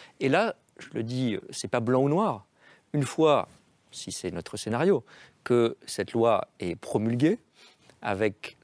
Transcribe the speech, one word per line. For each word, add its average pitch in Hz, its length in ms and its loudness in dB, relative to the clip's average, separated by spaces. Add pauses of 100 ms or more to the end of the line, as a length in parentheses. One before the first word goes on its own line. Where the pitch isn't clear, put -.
(200)
Et 139 100 2
là, 196 240 2 (240)
je - 160 -18
le 117 80 -4
dis, 120 340 -2 (140)
c'est - 180 -10
pas - 120 -2
blanc 127 220 2
ou 139 60 2
noir. 151 380 -2 (480)
Une 147 100 0
fois, 147 440 2 (420)
si - 220 -12
c'est - 180 -6
notre 87 260 -8
scénario, 127 480 0 (400)
que 120 400 2
cette - 280 -6
loi 113 360 2 (100)
est 90 180 -4
promulguée, 120 640 0 (640)
avec 101 600 -4